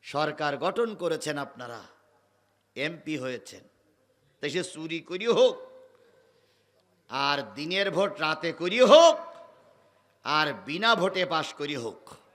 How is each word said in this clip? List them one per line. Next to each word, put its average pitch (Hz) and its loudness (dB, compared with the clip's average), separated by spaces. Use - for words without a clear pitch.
সরকার 147 -4
গঠন 190 -2
করেছেন 156 -4
আপনারা, 120 -12
এমপি 156 -6
হয়েছেন, 127 -10
তো 147 -6
সে 165 -4
চুরি 160 -10
করি 185 -8
হোক, 240 4
আর 139 -2
দিনের 185 -2
ভোট 190 -2
রাতে 156 -2
করি 185 -2
হোক, 302 10
আর 151 2
বিনা 202 2
ভোটে 185 0
পাশ 160 -4
করি 143 -6
হোক 113 -10